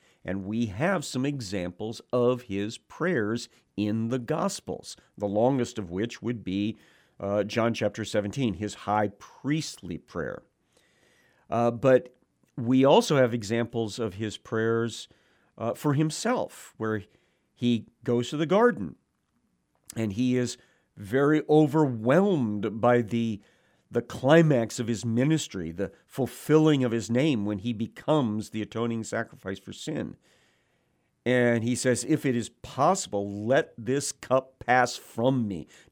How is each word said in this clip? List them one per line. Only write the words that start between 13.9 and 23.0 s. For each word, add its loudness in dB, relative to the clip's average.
of -4
his -6
prayers, -2
uh, -4
for 0
himself, -2
where -2
he -2
goes -2
to -6
the -2
garden 2
and -4
he 0
is -2
very 2
overwhelmed 4
by 6